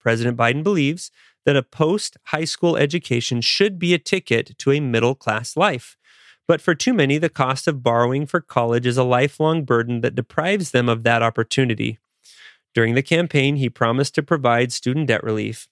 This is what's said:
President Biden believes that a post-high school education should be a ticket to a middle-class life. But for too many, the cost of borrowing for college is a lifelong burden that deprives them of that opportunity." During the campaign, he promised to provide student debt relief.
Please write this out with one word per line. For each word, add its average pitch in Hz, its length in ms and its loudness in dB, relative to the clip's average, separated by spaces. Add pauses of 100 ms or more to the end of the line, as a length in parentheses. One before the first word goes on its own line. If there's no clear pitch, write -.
President 117 360 -2
Biden 120 280 0
believes 170 480 -2 (320)
that 143 120 2
a 131 60 2
post-high 160 800 -2
school 165 320 0
education 131 640 -2
should 196 380 0
be 175 160 0
a 170 40 0
ticket - 600 -4
to - 140 0
a 147 80 2
middle-class 117 760 -2
life. 160 400 -2 (500)
But 160 140 2
for 175 140 0
too 254 180 -2
many, 147 260 2
the 160 100 0
cost 135 400 -2
of 143 140 -4
borrowing 120 440 0
for 170 140 -2
college 120 460 0
is 120 120 0
a 131 60 2
lifelong 147 600 0
burden 120 360 0
that 120 140 -2
deprives 160 580 -2
them 123 160 2
of 113 160 0
that 117 180 4
opportunity." 113 760 -2 (760)
During 117 200 2
the 135 80 2
campaign, 147 540 0
he 131 140 -2
promised 123 460 -2
to 151 60 0
provide 123 500 0
student 135 360 -4
debt 113 160 0
relief. 110 480 -6